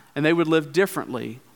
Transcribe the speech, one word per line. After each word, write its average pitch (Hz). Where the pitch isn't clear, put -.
and 147
they 156
would 170
live 156
differently 127